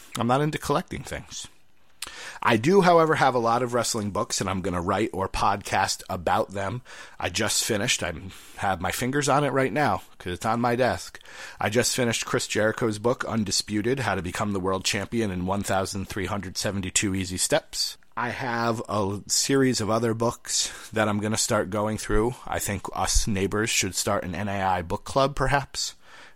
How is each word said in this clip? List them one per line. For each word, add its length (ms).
I'm 80
not 160
into 160
collecting 460
things. 420
I 160
do, 240
however, 340
have 200
a 40
lot 220
of 140
wrestling 340
books, 320
and 80
I'm 120
gonna 200
write 320
or 160
podcast 800
about 420
them. 300
I 100
just 340
finished, 380
I 120
have 240
my 100
fingers 380
on 140
it 80
right 220
now, 280
'cause 160
it's 120
on 160
my 140
desk. 440
I 100
just 260
finished 300
Chris 220
Jericho's 520
book, 260
Undisputed, 720
How 160
to 80
Become 300
the 60
World 260
Champion 440
in 160
One 160
thousand 460
three 200
hundred 300
seventy-two 560
Easy 240
Steps. 600
I 120
have 600
a 380
series 520
of 120
other 240
books 560
that 180
I'm 120
gonna 180
start 320
going 300
through. 340
I 100
think 380
us 320
neighbors 420
should 240
start 300
an 100
N 140
A 160
I 180
book 220
club, 320
perhaps, 580